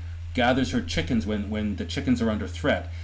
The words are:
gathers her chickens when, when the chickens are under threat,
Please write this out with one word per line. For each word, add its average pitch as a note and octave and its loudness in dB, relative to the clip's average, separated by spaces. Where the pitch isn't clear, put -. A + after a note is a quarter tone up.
gathers B2 4
her A#2+ 0
chickens C#3 0
when, G#2 -2
when G#2+ 0
the F#2 -4
chickens A2+ 0
are A2+ 2
under G2+ 0
threat, F#2+ 0